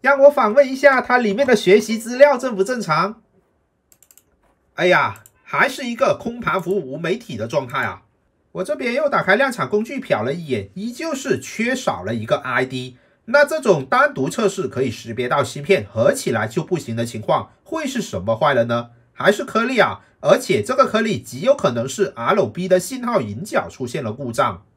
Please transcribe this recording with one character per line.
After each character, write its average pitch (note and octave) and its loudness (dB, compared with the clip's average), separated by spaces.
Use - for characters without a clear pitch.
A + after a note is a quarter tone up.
让 C#4 2
我 C#4 10
访 A#3 2
问 C4+ 6
一 C4 -4
下 C4+ 6
它 B3 2
里 A3 2
面 B3+ 2
的 B3 6
学 G#3 6
习 A3 -4
资 A#3 -8
料 C#4 8
正 B3 -4
不 F#3+ 0
正 A#3+ -2
常？ F3 -2
哎 E3 -2
呀， C#3+ 2
还 E3+ 2
是 C4+ -6
一 A#3 -6
个 A3+ 2
空 A#3+ -10
盘 G3 -2
符 F#3 -2
无 C#3 -6
媒 E3 -4
体 D#3 -12
的 A2+ -6
状 C3+ -2
态 B2 -4
啊！ - -8
我 F3 -8
这 D4 -4
边 B3 -4
又 C#4+ 0
打 F#3 0
开 F#3+ 4
量 C4 2
产 C#3 -4
工 G#3 -2
具 C#4 -8
瞟 A2+ -2
了 B2 -2
一 E3+ -8
眼， A2 -4
依 A3 -8
旧 D#4 -6
是 A#3+ -4
缺 A#3+ -4
少 - -6
了 A2 -6
一 A2+ -6
个 - 0
I B2+ -2
D。 B2+ -8
那 C#4+ 4
这 D4+ 0
种 F3 2
单 C4+ 2
独 C3+ -4
测 G#3+ 0
试 F#3 -2
可 B2+ -4
以 A#2+ -2
识 A2+ -12
别 B2 -4
到 C#3+ 0
芯 D3 -8
片， D3+ 2
合 C3 2
起 - -6
来 A2 -2
就 D#3+ -4
不 E3+ -4
行 A#2 -8
的 A#2 -2
情 A#2 -8
况， C3+ -2
会 D#4+ -6
是 A#3+ -4
什 G2 -8
么 A2 -2
坏 D3 0
了 A#2 2
呢？ A#2+ -4
还 D#3 2
是 - -2
颗 A3 -2
粒 B3+ -2
啊？ - 2
而 - 4
且 G#3 0
这 C4 -4
个 C4+ 4
颗 A3 0
粒 G#3 -2
极 B2+ -12
有 C4 4
可 - 0
能 A#2+ -4
是 - -2
L C#3+ 0
B F3 -8
的 F#3 4
信 B3 -8
号 A#3 0
引 A2 -6
脚 - -4
出 - -10
现 D3 -6
了 A2 -6
故 C3 -10
障。 A#2 -2